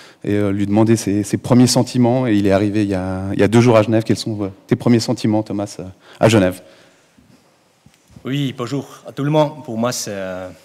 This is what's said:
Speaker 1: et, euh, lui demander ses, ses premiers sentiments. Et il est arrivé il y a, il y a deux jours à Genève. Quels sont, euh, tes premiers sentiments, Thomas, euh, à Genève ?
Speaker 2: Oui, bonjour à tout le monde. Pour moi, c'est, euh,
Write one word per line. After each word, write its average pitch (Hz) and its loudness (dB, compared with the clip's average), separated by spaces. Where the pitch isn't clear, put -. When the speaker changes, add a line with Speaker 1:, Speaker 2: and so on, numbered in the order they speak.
Speaker 1:
et, - -4
euh, 104 0
lui 101 -2
demander 110 2
ses, 101 -2
ses 104 -4
premiers 123 4
sentiments. 123 0
Et 113 0
il 101 0
est - 4
arrivé 101 2
il 101 -2
y 98 -2
a, 92 -4
il - -4
y 101 2
a 98 4
deux 117 4
jours 117 6
à 107 6
Genève. 110 0
Quels 110 -2
sont, 107 -6
euh, 98 -4
tes - -2
premiers 120 2
sentiments, 110 -2
Thomas, 101 -8
euh, 90 -12
à 113 4
Genève ? 95 2
Speaker 2:
Oui, 135 -4
bonjour 127 -8
à - -16
tout 139 -8
le 143 -2
monde. 151 0
Pour 113 -8
moi, 120 0
c'est, - -8
euh, 92 -10